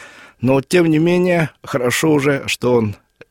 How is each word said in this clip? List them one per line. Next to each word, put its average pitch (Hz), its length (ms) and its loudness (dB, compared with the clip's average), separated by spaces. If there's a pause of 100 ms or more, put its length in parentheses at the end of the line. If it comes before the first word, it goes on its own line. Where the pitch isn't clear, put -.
(400)
но, 135 220 0
тем 170 280 0
не 156 80 2
менее, 175 520 0 (120)
хорошо 123 520 -2
уже, 143 340 0
что 123 280 0
он 110 200 0 (360)